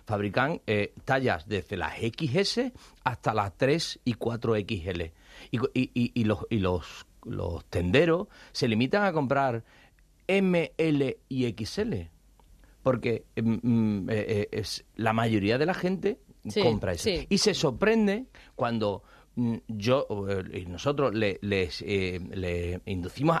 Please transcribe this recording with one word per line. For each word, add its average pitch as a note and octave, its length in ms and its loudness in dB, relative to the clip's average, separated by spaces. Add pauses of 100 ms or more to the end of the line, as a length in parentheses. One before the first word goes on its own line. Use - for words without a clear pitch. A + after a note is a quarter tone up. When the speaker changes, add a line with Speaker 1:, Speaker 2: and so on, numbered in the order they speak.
Speaker 1:
Fabrican, A2 600 0
eh, G#2 280 0 (120)
tallas B2 420 0
desde G2 300 -4
las D#2 240 -6
X A#2 340 -2
S A#3 380 0 (300)
hasta A#2 320 -2
las G2+ 200 -2
tres C#3+ 480 0
y A#2+ 120 0
cuatro A2+ 400 -2
X F#2+ 320 -2
L. E2+ 260 -4 (380)
Y, B2+ 80 0
y, B2+ 340 0
y, A#2+ 220 0
y A#2+ 80 2
los, G#2+ 160 2 (100)
y A#2 80 2
los, F2+ 480 -2 (180)
los F#2 420 -8
tenderos D#3+ 640 2 (220)
se - 160 -2
limitan B2+ 360 2
a F#3+ 100 2
comprar C3+ 500 0 (640)
M, F3+ 500 2
L C#3+ 400 2 (120)
y B2+ 160 0
X A2 340 -4
L. A#2 300 -4 (720)
Porque, A#2+ 420 0 (100)
mm, A2+ 260 2
mm, A2 480 2
eh, G#2 180 0
eh, G#2 240 0
es, - 340 -6 (100)
la A2 180 0
mayoría A2+ 440 2
de D3 80 2
la F3 80 0
gente F#3 460 -2 (280)
Speaker 2:
Sí, G#3 140 -2
Speaker 1:
compra G#2 320 2
eso. E2+ 100 -6
Speaker 2:
sí. E3+ 260 -2
Speaker 1:
Y G3 100 4
se - 140 4
sorprende G#3 760 2 (280)
cuando, G#2+ 480 0 (320)
mm, A#2 200 0 (120)
yo, A#2 400 0 (220)
eh, F#2+ 320 -4
y F2+ 60 -10
nosotros C3+ 460 0
le, G#2 280 2
les, G2 440 0
eh, F#2 360 0 (120)
le F2+ 520 -2
inducimos G2 540 0